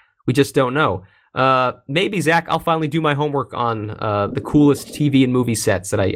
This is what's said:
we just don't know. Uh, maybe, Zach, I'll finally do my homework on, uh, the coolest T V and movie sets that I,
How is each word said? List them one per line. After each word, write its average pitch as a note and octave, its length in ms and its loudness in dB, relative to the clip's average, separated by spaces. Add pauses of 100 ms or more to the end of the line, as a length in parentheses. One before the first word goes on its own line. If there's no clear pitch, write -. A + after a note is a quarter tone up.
(260)
we B2+ 80 0
just C3+ 200 2
don't B2+ 200 2
know. G#2+ 300 0 (300)
Uh, C3 380 2 (160)
maybe, F#3+ 320 -2
Zach, D#3+ 300 2
I'll D#3+ 80 0
finally D#3+ 280 -2
do D3+ 140 -2
my D3+ 140 0
homework C#3+ 400 -4
on, A2 380 -4
uh, G#2 340 -2
the - 160 -6
coolest D3 520 2
T D3 140 0
V C3+ 160 4
and B2 80 0
movie B2 220 0
sets F#2+ 340 -2
that G#2 120 -2
I, G2 160 0